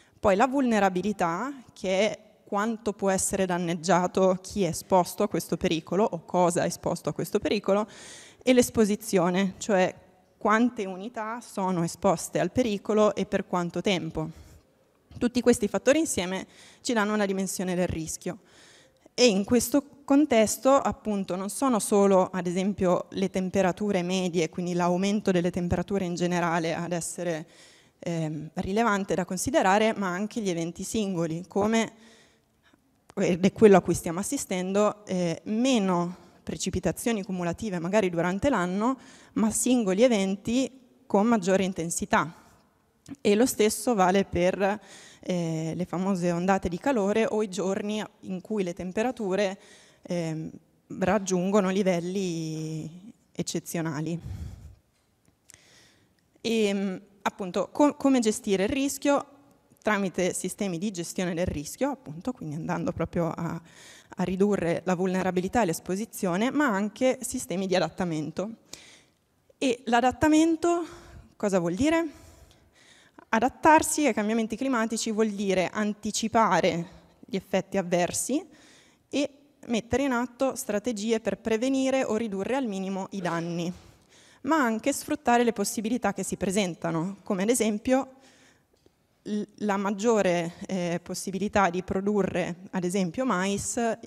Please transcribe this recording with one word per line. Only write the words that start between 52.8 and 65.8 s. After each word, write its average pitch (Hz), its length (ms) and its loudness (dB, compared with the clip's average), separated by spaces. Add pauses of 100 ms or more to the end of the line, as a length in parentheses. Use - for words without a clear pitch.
eccezionali. 160 880 -6 (2250)
Ehm, 202 600 0 (200)
appunto, 185 500 -4
co-, 294 240 4
come 269 240 4
gestire 208 440 0
il 214 60 2
rischio? 277 580 0 (560)
Tramite 196 500 0
sistemi 185 460 -4
di 208 100 -4
gestione 175 460 -4
del 175 100 -2
rischio, 156 460 -4
appunto, 185 400 -10
quindi 151 240 -8
andando 170 360 -4
proprio 165 380 -2
a, 165 320 -6 (560)
a 185 60 -2
ridurre 180 600 0
la 185 100 0
vulnerabilità 185 640 0
e 208 40 2
l'esposizione, 190 840 -2